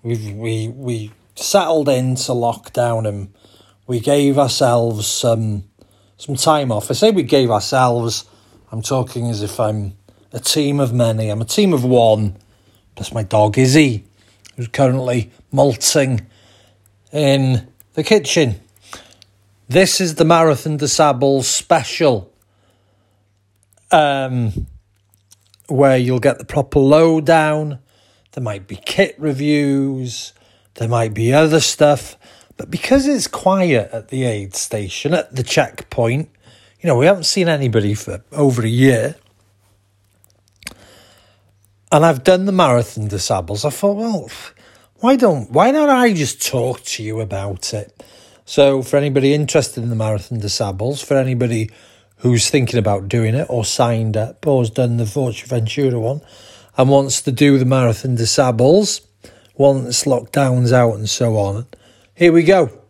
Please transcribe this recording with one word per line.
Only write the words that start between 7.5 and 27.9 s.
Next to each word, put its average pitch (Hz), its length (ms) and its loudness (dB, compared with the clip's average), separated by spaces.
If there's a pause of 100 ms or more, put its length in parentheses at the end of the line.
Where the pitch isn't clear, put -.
ourselves, 120 720 0 (480)
I'm 110 100 -8
talking 123 480 -4
as 107 120 -4
if 101 180 -8
I'm 107 380 -4 (340)
a 117 80 -12
team 143 400 -2
of 127 140 0
many. 113 340 0
I'm 107 140 -4
a 110 40 -6
team 196 280 2
of 127 100 0
one, 110 540 2 (580)
plus - 160 -14
my 113 120 -6
dog 107 340 0
Izzy, 131 480 2 (500)
who's 117 140 -10
currently 127 640 -2 (180)
molting 135 760 0 (840)
in 139 560 0 (240)
the 156 140 -4
kitchen. 147 560 2 (1040)
This 185 320 2
is 175 140 -2
the 160 120 0
Marathon 160 520 2
de 143 100 -2
Sables 139 600 2
special, 139 840 0 (1600)
um, 131 800 0 (1000)
where 135 300 4
you'll 123 220 0
get 135 180 0
the - 80 -20
proper - 320 -2
lowdown. 151 1000 4 (540)